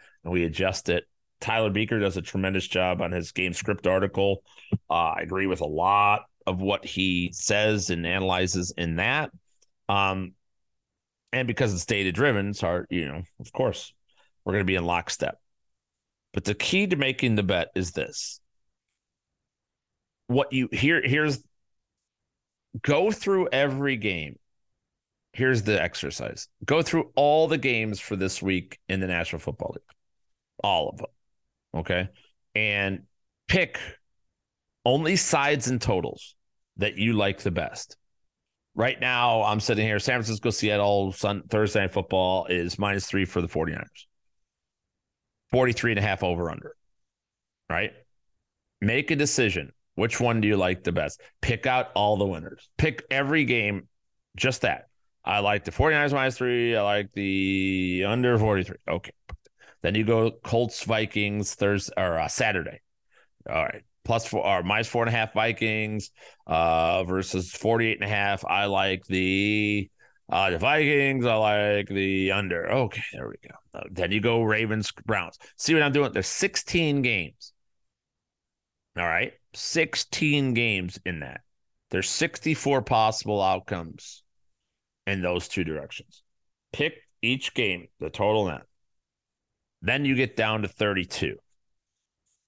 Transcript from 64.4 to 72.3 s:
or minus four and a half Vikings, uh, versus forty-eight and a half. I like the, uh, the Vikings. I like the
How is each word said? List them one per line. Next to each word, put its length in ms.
or 180
minus 240
four 160
and 100
a 20
half 180
Vikings, 760
uh, 560
versus 480
forty-eight 500
and 80
a 40
half. 300
I 220
like 400
the, 840
uh, 200
the 80
Vikings. 680
I 100
like 540
the 420